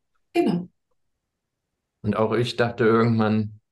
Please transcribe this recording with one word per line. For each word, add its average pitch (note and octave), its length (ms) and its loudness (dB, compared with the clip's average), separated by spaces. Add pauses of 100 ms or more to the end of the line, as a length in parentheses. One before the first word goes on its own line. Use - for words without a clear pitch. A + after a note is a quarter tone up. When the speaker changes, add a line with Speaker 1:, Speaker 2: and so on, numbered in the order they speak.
(340)
Speaker 1:
Genau. F3+ 340 -2 (1300)
Speaker 2:
Und G#2 160 -4
auch A2 160 0
ich B2 220 -2
dachte A#2 280 -2
irgendwann, A2 760 2 (120)